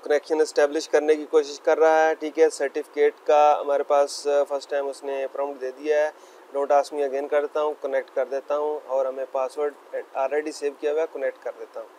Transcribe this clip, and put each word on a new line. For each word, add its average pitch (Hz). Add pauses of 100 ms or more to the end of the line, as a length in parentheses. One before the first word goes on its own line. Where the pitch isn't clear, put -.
connection 151
establish 151
करने 151
की 151
कोशिश 147
कर 156
रहा 160
है, 160
ठीक 156
है। 156
Certificate 147 (140)
का 147
हमारे 143
पास, 143
अ, 143
first 139
time 143
उसने 139
prompt 139
दे 131
दिया 151
है। 156 (440)
Don't 139
ask 143
me 143
again 139
करता 147
हूँ, 151
connect 135
कर 135
देता 135
हूँ 151
और 131
हमें 131
password 139 (440)
already 143
save 143
किया 147
हुआ 156
है, 165
connect 135
कर 120
देता 113
हूँ। 110